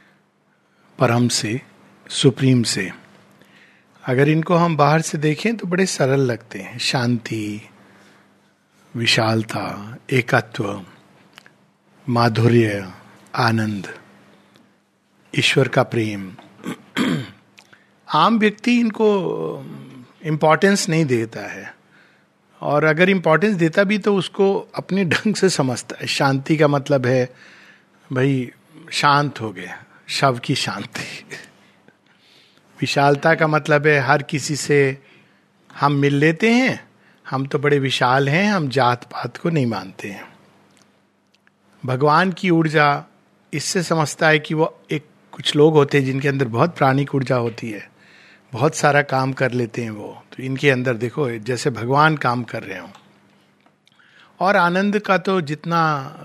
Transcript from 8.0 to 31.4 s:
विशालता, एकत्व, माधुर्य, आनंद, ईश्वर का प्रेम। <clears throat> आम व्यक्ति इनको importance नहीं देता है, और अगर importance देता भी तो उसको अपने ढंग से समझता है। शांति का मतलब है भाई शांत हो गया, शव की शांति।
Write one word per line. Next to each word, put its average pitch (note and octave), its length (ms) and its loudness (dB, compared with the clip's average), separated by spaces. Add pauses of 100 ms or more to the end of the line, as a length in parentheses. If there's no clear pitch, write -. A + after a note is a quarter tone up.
विशालता, A2 1040 -6 (140)
एकत्व, A2+ 720 -2 (1300)
माधुर्य, A2+ 840 2 (440)
आनंद, A2 580 -2 (1400)
ईश्वर C3 300 2
का B2+ 160 2
प्रेम। G#2 480 -4 (680)
<clears throat> E3+ 260 -2 (880)
आम F#3+ 260 4
व्यक्ति G#3+ 400 0
इनको A3 300 0 (1120)
importance D#3+ 680 2
नहीं D#3+ 160 2
देता A2+ 340 -2
है, G2+ 380 -14 (840)
और D3 220 0
अगर D#3 260 4
importance F3+ 460 2
देता E3 280 2
भी G#3 140 0
तो G3+ 180 0
उसको G3 600 0
अपने F#3+ 300 -2
ढंग F3 300 0
से F#3+ 140 2
समझता C3 520 -2
है। - 60 -8
शांति C3+ 500 0
का D3+ 100 4
मतलब C#3 380 0
है B2+ 280 0 (800)
भाई C3 380 0 (400)
शांत C#3+ 500 2
हो A2 100 -6
गया, F2+ 320 -16 (240)
शव C3 360 0
की C#3 120 -2
शांति। - 800 -8 (1500)